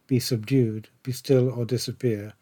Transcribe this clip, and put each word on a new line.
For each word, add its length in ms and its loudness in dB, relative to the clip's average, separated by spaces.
be 120 2
subdued, 680 0
be 80 -6
still 380 2
or 160 -4
disappear, 760 -4